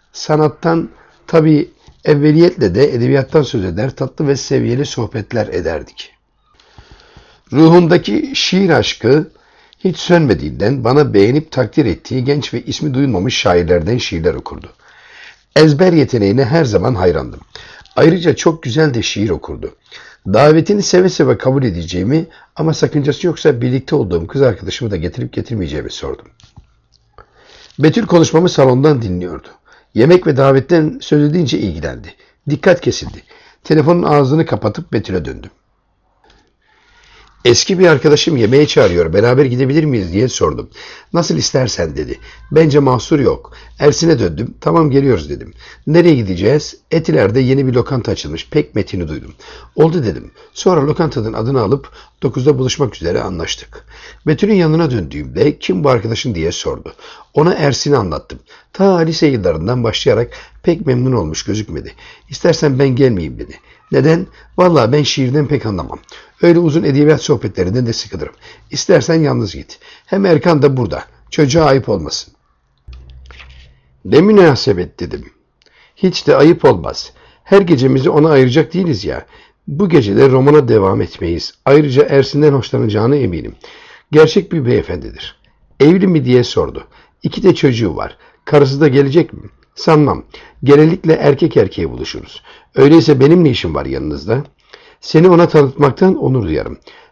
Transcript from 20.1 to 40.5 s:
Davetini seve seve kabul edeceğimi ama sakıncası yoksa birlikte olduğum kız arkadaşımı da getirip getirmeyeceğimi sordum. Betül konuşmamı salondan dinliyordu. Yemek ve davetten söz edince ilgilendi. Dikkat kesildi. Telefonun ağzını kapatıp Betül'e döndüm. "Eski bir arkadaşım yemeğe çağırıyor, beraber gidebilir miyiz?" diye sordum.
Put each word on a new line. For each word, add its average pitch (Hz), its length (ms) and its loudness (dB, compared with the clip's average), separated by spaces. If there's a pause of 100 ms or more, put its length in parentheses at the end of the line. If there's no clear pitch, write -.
Davetini 156 560 4
seve 185 260 2
seve 131 280 0
kabul 135 260 -2
edeceğimi 92 640 -4 (280)
ama 156 180 -2
sakıncası 143 540 -2
yoksa 135 340 -2
birlikte 127 340 -4
olduğum 90 320 -4
kız 135 140 -6
arkadaşımı 117 500 -2
da 98 40 -4
getirip 110 380 -8
getirmeyeceğimi 90 580 -8
sordum. - 340 -12 (1500)
Betül 156 260 2
konuşmamı 165 440 2
salondan 135 520 2
dinliyordu. 87 460 -8 (460)
Yemek 170 340 4
ve 139 100 0
davetten 139 640 2
söz 147 300 0
edince 160 260 -2
ilgilendi. 71 560 -8 (360)
Dikkat 170 320 0
kesildi. - 420 -6 (400)
Telefonun 160 400 0
ağzını 147 420 2
kapatıp 107 480 -6
Betül'e 92 320 -6
döndüm. - 260 -14 (1900)
"Eski 123 340 2
bir 185 80 6
arkadaşım 143 500 2
yemeğe 127 300 4
çağırıyor, 87 460 2
beraber 123 320 2
gidebilir 131 380 0
miyiz?" 107 300 -2
diye 110 140 0
sordum. - 420 -6 (440)